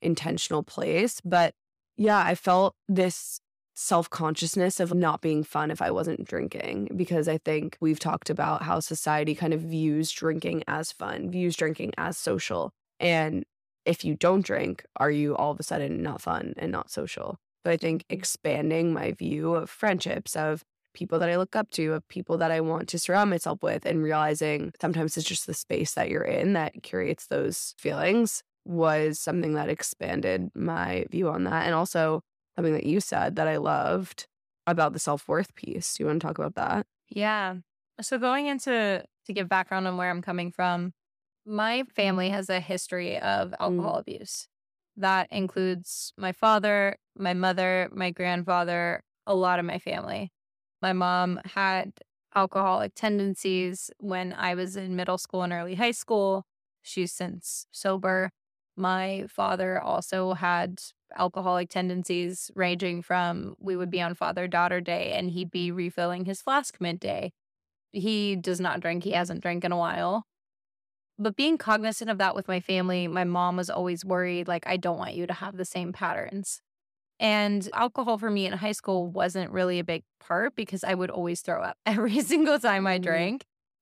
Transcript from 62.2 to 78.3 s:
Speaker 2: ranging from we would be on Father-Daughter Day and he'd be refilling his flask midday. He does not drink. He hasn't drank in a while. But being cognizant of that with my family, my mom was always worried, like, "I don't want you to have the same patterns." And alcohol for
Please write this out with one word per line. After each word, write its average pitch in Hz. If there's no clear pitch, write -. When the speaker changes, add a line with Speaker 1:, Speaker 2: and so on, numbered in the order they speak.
Speaker 2:
ranging 180
from 175
we 190
would 180
be 180
on 175
Father-Daughter 180
Day 175
and 180
he'd 175
be 175
refilling 175
his 196
flask 277
midday. 170
He 208
does 180
not 180
drink. 170
He 196
hasn't 175
drank 175
in 175
a 175
while. 175
But 208
being 302
cognizant 220
of 196
that 190
with 190
my 185
family, 180
my 180
mom 180
was 175
always 180
worried, 180
like, 175
"I 185
don't 175
want -
you 175
to 185
have 190
the 185
same 180
patterns." -
And 208
alcohol 233
for 214